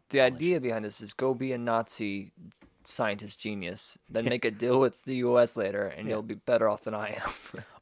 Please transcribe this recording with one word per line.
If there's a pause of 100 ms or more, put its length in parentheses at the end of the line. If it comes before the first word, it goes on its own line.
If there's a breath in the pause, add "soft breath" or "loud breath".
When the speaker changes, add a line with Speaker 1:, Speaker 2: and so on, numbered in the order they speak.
Speaker 1:
the
idea
Speaker 2:
religion.
Speaker 1:
behind
this
is
go
be
a
Nazi (540)
scientist
genius, (120)
then
Speaker 2:
Yeah.
Speaker 1:
make
a
deal
with
the
U
S
later,
and
Speaker 2:
Yeah.
Speaker 1:
you'll
be
better
off
than
I
am.
<laughs>